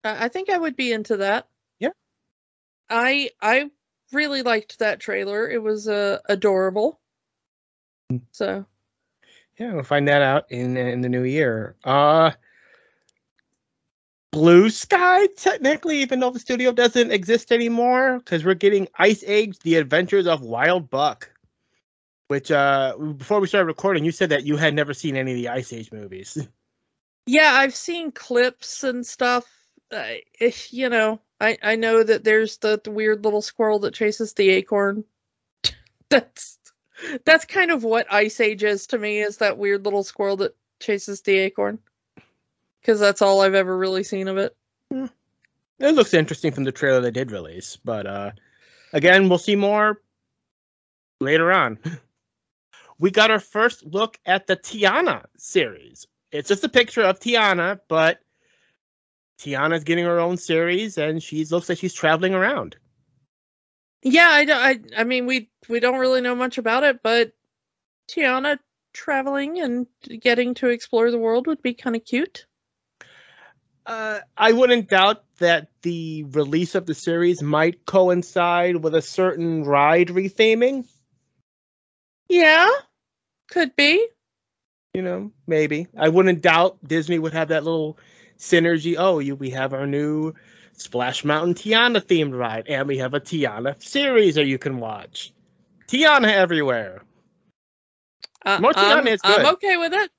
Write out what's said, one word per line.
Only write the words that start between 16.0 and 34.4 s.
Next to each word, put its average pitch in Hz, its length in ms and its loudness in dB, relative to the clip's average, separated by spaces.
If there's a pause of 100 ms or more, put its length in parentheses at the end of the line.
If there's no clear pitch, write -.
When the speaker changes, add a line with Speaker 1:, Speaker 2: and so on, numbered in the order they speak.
Speaker 2:
even 254 180 -2
though 254 100 0
the 254 80 -12
studio 247 340 -2
doesn't 240 380 2
exist 214 420 0
anymore, 247 720 0
'cause 160 200 -4
we're 190 100 2
getting 196 320 2 (120)
Ice 208 280 2
Age, 208 340 -2
The 165 160 0
Adventures 170 500 0
of 160 160 0
Wild 135 480 -2
Buck, 135 400 -4 (1000)
which, 139 220 -6
uh, 139 480 2
before 151 420 -4
we 190 60 0
started 190 200 2
recording, 160 380 -2
you 165 80 -2
said 185 180 -2
that 143 140 0
you 147 120 -2
had 151 180 0
never 147 180 -2
seen 139 240 -6
any 131 160 -4
of 127 60 -6
the 120 100 -6
Ice 123 240 -8
Age 113 200 -14
movies. 98 460 -14 (140)
<laughs> - 60 -20 (720)
Speaker 1:
Yeah, 294 260 4
I've 269 200 2
seen 339 380 -8
clips - 720 -4
and 247 200 -6
stuff. 247 460 -4 (400)
I, 117 320 -10 (160)
if, - 340 -4
you 254 160 -4
know, 220 320 -2 (200)
I, 214 200 0
I 214 140 -2
know 226 260 2
that 214 220 2
there's 220 360 0
the, 214 260 0
the 214 80 -12
weird 214 320 -2
little 208 180 0
squirrel 214 380 -2
that 202 140 -6
chases 214 400 -4
the 196 160 4